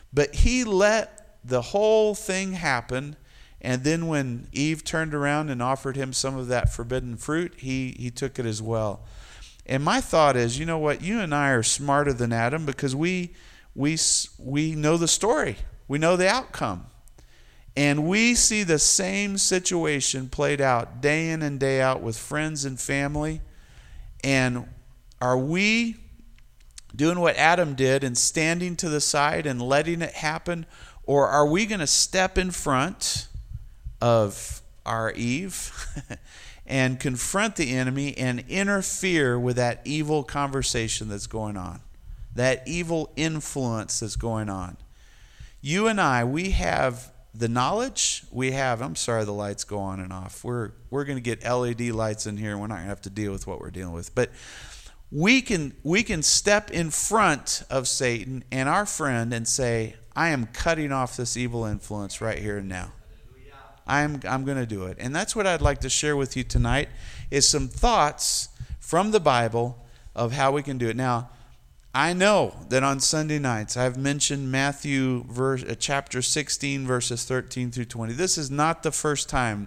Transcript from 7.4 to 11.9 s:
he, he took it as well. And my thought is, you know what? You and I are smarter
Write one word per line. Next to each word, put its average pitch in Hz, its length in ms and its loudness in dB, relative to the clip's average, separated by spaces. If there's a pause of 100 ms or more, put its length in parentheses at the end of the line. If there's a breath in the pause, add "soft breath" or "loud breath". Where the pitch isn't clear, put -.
he, 131 420 -4
he 123 120 -6
took 131 280 -6
it 123 60 -2
as 110 160 -4
well. 110 460 -2 (580 loud breath)
And 131 180 -2
my 226 200 2
thought 147 340 6
is, 120 220 2
you 160 80 -4
know 165 100 -2
what? 151 240 0
You 208 200 -2
and 156 140 -2
I 143 160 2
are 120 120 4
smarter 143 500 2